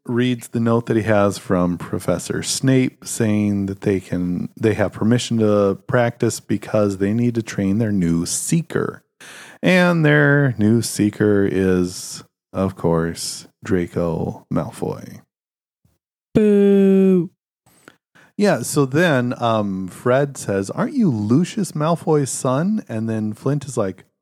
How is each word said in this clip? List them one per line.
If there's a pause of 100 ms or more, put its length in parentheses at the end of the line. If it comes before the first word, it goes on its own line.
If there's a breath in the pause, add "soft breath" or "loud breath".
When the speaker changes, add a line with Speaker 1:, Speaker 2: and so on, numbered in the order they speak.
Speaker 1:
reads
the
note
that
he
has
from
Professor
Snape
saying
that
they
can, (100)
they
have
permission
to
practice
because
they
need
to
train
their
new
seeker. (600 loud breath)
And
their
new
seeker
is, (300)
of
course, (160)
Draco
Malfoy. (1120)
Speaker 2:
Boo. (1080 soft breath)
Speaker 1:
Yeah,
so
then,
um,
Fred
says,
"Aren't
you
Lucius
Malfoy's
son?"
And
then
Flint
is
like, (180)